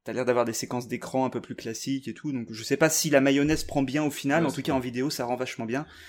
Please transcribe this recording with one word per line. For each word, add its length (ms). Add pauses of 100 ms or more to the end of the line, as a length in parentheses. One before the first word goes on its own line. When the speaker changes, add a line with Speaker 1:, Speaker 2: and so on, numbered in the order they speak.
Speaker 1:
t'as 100
l'air 120
d'avoir 200
des 80
séquences 340
d'écran 380
un 40
peu 120
plus 140
classiques 520
et 60
tout, 180
donc 200
je 120
sais 140
pas 120
si 200
la 120
mayonnaise 420
prend 200
bien 200
au 80
final, 320
Speaker 2:
Ouais, 40
Speaker 1:
en 20
Speaker 2:
c'est 80
Speaker 1:
tout 60
cas 100
en 60
vidéo, 300
ça 160
rend 100
vachement 300
bien, 200 (240)